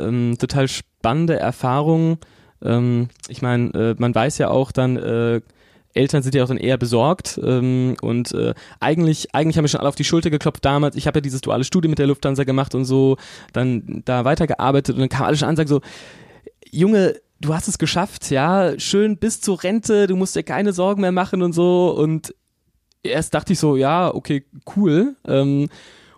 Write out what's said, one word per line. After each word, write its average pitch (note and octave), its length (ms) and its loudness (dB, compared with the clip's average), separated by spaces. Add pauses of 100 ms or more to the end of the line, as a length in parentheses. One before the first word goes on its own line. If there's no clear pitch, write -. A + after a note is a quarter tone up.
ähm, A#2+ 320 0
total C3+ 280 0
spannende D3+ 680 -2
Erfahrung. D3+ 800 0 (460)
Ähm, A#2+ 460 0 (180)
ich - 140 -12
mein, B2 320 0
äh, A2 240 0
man A#2+ 180 0
weiß A#2 220 0
ja D3 120 0
auch C3 220 0
dann, B2+ 260 0
äh, A#2 440 -2 (520)
Eltern C3+ 300 2
sind C3 120 -2
ja C3 80 4
auch B2 40 -2
dann B2+ 100 -2
eher B2+ 200 0
besorgt, B2 640 0
ähm, B2+ 580 0
und, A#2 320 -2
äh, A#2 200 -2 (260)
eigentlich, D#3 540 0
eigentlich D#3 240 2
haben D#3 60 2
wir D3 60 2
schon D3+ 100 -2
alle C#3+ 100 0
auf C#3 60 -6
die D3 80 -4
Schulter E3 260 0
geklopft D3+ 360 -2
damals. C#3+ 300 2
Ich C#3 120 -4
hab D3 80 0
ja D3+ 60 0
dieses C3+ 200 -6
duale A#2+ 220 0
Studium E3 280 2
mit D3 80 -2
der C#3 80 2
Lufthansa C#3 360 0
gemacht C3 320 -2
und C3 100 -2
so, C3+ 320 4 (360)
dann B2 520 -2
da B2 200 0
weitergearbeitet C#3 720 0
und B2+ 60 0
dann C3 80 2
kam C3+ 160 -2
alles D3 140 2
schon B2 100 0
an, D#3+ 60 0
sagen D3+ 140 0
so, C#3+ 120 2 (880)
"Junge, F#3+ 460 2 (260)
du D3+ 120 -2
hast D#3+ 140 -4
es G3+ 100 -6
geschafft, - 520 -4
ja, D#3+ 500 2
schön G#3 380 0
bis - 240 -2
zur F#3 220 -2
Rente, G#3 440 2
du F#3 80 0
musst F#3 200 -2
dir E3+ 80 -2
keine F#3+ 300 -2
Sorgen G3 280 0
mehr F#3 100 2
machen" F#3 300 0
und F3 120 0
so. F3+ 440 4
Und D#3 360 -2 (680)
erst D3 300 -4
dachte D#3+ 200 0
ich D#3 60 -2
so, D3 180 4
"Ja, D#3 360 2
okay, C#3 320 -4 (300)
cool." G3+ 400 2 (120)
Ähm, C#3 420 0 (480)